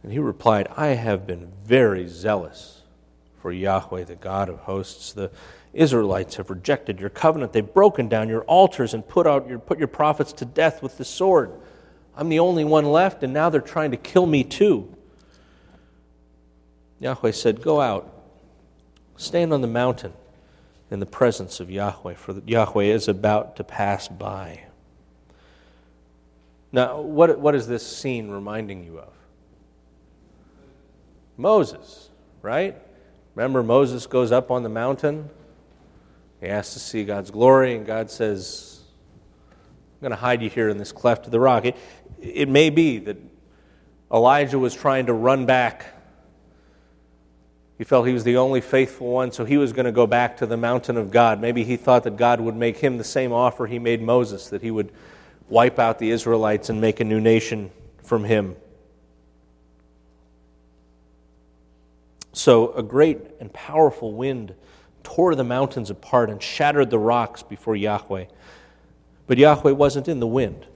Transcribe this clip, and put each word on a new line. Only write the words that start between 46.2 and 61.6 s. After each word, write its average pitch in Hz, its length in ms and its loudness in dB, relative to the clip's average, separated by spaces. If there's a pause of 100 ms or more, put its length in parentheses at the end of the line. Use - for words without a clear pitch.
He 113 60 -10
felt 123 220 4
he 127 60 2
was 120 100 -2
the 120 140 2
only 131 240 2
faithful 131 480 0
one, 123 240 -2
so 123 120 -6
he 139 120 0
was 139 160 2
gonna 123 180 -2
go 117 160 4
back 120 300 0
to 123 100 -4
the 113 100 -4
mountain 120 400 -2
of 104 140 -4
God. 113 300 4
Maybe 120 240 -2
he 120 120 -4
thought 123 280 2
that 104 120 -6
God 120 240 2
would 113 140 -4
make 117 220 -4
him 131 200 -2
the 117 60 -8
same 127 300 -4
offer 120 340 0
he 120 140 -8
made 117 200 0
Moses, 113 500 0
that 104 120 -8
he 113 80 -6
would 107 220 -6 (560)
wipe 120 320 4
out 113 180 2
the 110 140 -2
Israelites 110 580 0
and 110 100 -4
make 110 200 0
a 117 40 0
new 110 160 0
nation 110 520 2 (320)
from 113 180 0
him. 101 320 0 (3750)